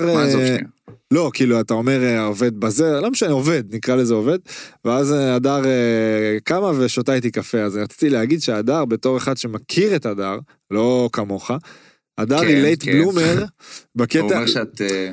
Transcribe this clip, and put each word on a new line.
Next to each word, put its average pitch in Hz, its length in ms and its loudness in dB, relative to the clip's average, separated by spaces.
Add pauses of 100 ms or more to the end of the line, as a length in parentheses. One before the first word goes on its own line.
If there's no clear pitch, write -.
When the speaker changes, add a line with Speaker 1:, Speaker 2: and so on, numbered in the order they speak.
(140)
Speaker 1:
מה 151 100 4
עזוב 135 180 2
Speaker 2:
אה, 127 60 2
Speaker 1:
שנייה? 127 140 0 (500)
Speaker 2:
לא, 151 220 2
כאילו, 120 260 2
אתה 110 140 -2
אומר, 127 300 2
אה, 117 220 2
עובד 107 340 0
בזה, 143 420 2
לא 226 100 0
משנה, 214 200 0
עובד, 139 320 2 (120)
נקרא 123 200 -2
לזה 120 180 2
עובד, 127 260 2 (460)
ואז, 139 280 0
אה, 135 220 2
הדר, 135 300 0
אה, 110 800 0
קמה 185 340 0
ושותה 127 360 0
איתי 120 180 -2
קפה, - 300 -4
אז 104 160 -4
רציתי 104 320 -2
להגיד 135 320 0
שהדר, 127 440 0
בתור 123 320 0
אחד 131 200 -4
שמכיר 165 580 -2
את 139 100 -2
הדר, 98 340 -4 (320)
לא 120 420 2
כמוך, 101 380 -4 (680)
הדר 120 240 0
Speaker 1:
כן, 170 60 2
Speaker 2:
היא 143 140 4
לייט 156 220 2
Speaker 1:
כן. - 80 -4
Speaker 2:
בלומר, 170 520 2 (240)
Speaker 1:
<laughs> - 300 -18
Speaker 2:
בקטע 120 220 0
Speaker 1:
הוא 202 120 0
אומר 120 140 0
שאת, 113 360 -4
אה, 95 320 -4